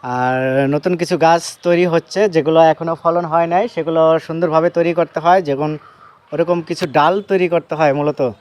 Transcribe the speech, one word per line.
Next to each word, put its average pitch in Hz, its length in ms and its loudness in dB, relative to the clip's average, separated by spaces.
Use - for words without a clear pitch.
আর 127 220 0
নতুন 165 260 -2
কিছু 175 140 -4
গাছ 165 180 4
তৈরি 175 240 2
হচ্ছে, 170 340 -2
যেগুলো 160 260 2
এখনো 165 200 -4
ফলন 170 300 0
হয় 170 220 0
নাই, 196 100 2
সেগুলো 160 280 -2
সুন্দরভাবে 165 500 0
তৈরি 170 180 0
করতে 165 260 -2
হয়। 175 280 4
যেমন 143 220 -2
ওরকম 170 260 -2
কিছু 170 160 -6
ডাল 156 180 4
তৈরি 185 240 0
করতে 165 240 -2
হয় 151 200 2
মূলত। 147 220 -2